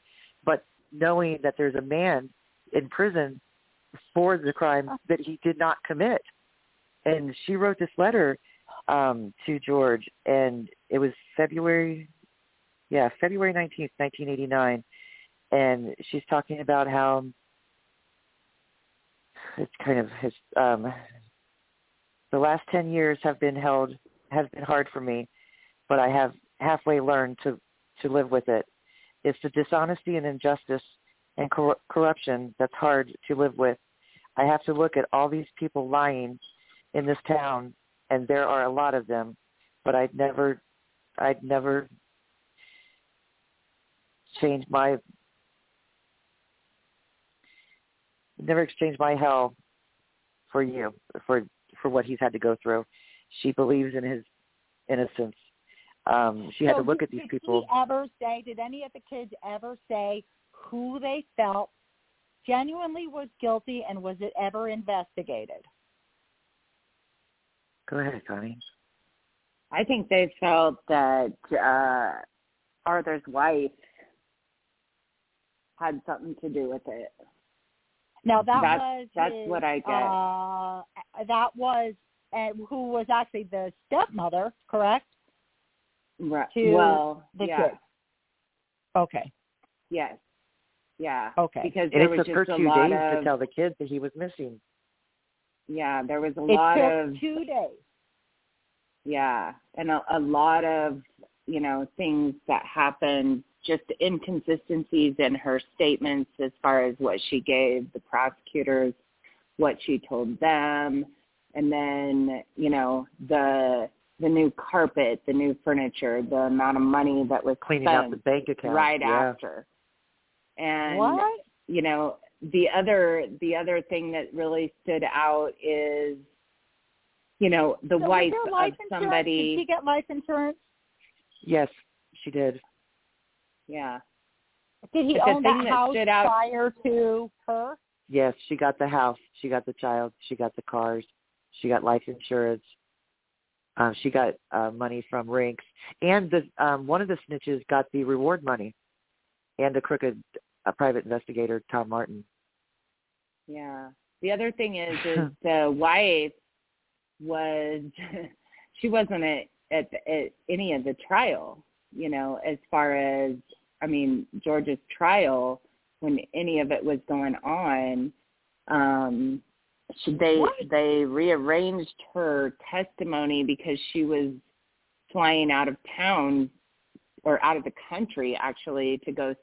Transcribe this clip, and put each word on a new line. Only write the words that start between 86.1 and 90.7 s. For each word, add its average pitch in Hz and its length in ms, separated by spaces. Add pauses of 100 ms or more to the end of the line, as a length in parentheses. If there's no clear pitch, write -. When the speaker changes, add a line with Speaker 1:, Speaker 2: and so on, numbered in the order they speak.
Speaker 3:
Right. 151 340
Speaker 2:
To 226 180
Speaker 3:
Well, 156 640
Speaker 2:
the 202 80
Speaker 3:
yeah. 160 240
Speaker 2:
kids. 156 80 (1160)
Okay. 165 360 (580)
Speaker 3:
Yes. 160 260 (840)